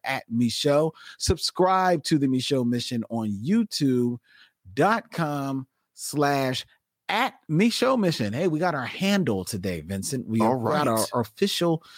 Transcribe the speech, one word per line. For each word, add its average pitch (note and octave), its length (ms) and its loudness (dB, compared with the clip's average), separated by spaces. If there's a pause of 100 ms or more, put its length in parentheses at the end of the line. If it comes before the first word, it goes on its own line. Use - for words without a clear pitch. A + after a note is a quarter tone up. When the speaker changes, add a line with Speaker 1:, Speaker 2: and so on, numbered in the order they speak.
Speaker 1:
at C3 260 -6
Me A#2 200 0
Show. D3 440 2 (240)
Subscribe F#3 840 2
to D#3+ 160 2
the C#3 80 2
Me C3 120 2
Show C3 260 0
Mission A#2+ 440 -2
on A2+ 220 -2
youtube B2+ 840 0 (560)
dot G3 380 0
com C#3 540 -4 (300)
slash C#3 680 0 (460)
at A#3 220 0 (140)
Me G3 240 4
Show C4 260 2
Mission. D3+ 360 0
Hey, E3+ 140 0
we D#3 120 0
got E3+ 160 0
our B2+ 100 -6
handle F#3 580 0
today, F2+ 380 -4
Vincent. F#2+ 460 -6
We A2+ 140 0
Speaker 2:
All B2 220 2
Speaker 1:
got C3+ 240 2
our A2+ 100 2
Speaker 2:
right. G#2+ 180 0
Speaker 1:
official E3 680 0 (140)